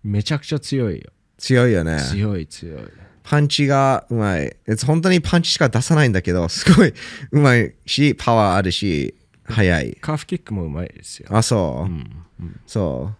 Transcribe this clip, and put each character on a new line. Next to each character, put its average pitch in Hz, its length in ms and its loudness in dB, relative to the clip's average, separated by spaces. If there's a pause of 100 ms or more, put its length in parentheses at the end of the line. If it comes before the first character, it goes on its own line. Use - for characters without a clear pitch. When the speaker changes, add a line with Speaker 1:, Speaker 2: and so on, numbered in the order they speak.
Speaker 1:
め 104 200 -2
ち - 80 -6
ゃ 147 80 -2
く - 60 -12
ち - 80 -6
ゃ 147 60 -4
強 127 320 -4
い 76 60 -8
よ。 - 140 -18 (260)
Speaker 2:
強 123 320 2
い - 20 4
よ 87 120 2
ね。 80 160 -2 (100)
Speaker 1:
強 101 260 -2
い、 80 120 -8
強 82 280 -16
い。 60 60 -16 (400)
Speaker 2:
パ 147 200 0
ン 143 60 2
チ 143 200 0
が 135 420 2
う 120 60 -4
ま 101 240 0
い。 - 260 -6
え、 110 100 0 (100)
本 160 160 2
当 185 100 2
に 180 100 4
パ - 160 0
ン 165 60 4
チ - 80 -2
し - 80 -2
か 139 100 2
出 117 140 0
さ - 100 0
な 151 100 6
い 123 60 4
ん 101 40 0
だ 92 100 0
け 87 100 -2
ど、 85 160 0
す - 240 4
ご 185 100 8
い 147 120 2 (360)
う 147 80 4
ま 131 160 6
い 110 200 0 (100)
し、 143 300 2
パ - 180 0
ワ 104 200 4
ー - 20 2
あ 101 80 2
る 92 80 0
し、 76 420 -4 (300)
速 90 380 2
い。 55 200 -8
Speaker 1:
カ 156 140 -4
ー - 20 -8
フ - 80 -10
キ 185 120 -6
ッ - 60 -12
ク - 80 -14
も 92 140 -6
う 76 40 -8
ま 76 140 -8
い - 40 -10
で - 160 -20
す - 160 -18
よ。 - 100 -20
Speaker 2:
あ、 113 140 2
そ 85 440 -2
う？ 90 40 -4
Speaker 1:
う - 20 -6
ん、 71 320 -12 (140)
う 90 40 -12
ん。 87 220 -14
Speaker 2:
そ 82 480 -4
う。 - 60 -12